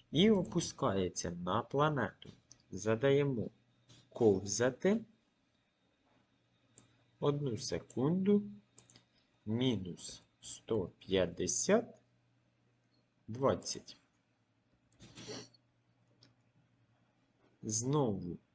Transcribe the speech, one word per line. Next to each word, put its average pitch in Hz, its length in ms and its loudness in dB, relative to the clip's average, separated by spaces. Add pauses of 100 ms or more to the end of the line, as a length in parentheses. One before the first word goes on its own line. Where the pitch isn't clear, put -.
(120)
і 196 200 6
опускається 107 1000 0
на 90 300 -2
планету. 139 680 -2 (420)
Задаємо 117 800 2 (600)
ковзати, 117 920 2 (2250)
одну 143 380 0
секунду, 185 840 0 (1000)
мінус 107 800 -2 (180)
сто - 580 -4
п'ятдесят, 92 880 0 (1400)
двадцять. 113 680 -2 (3750)
Знову 110 760 -2 (180)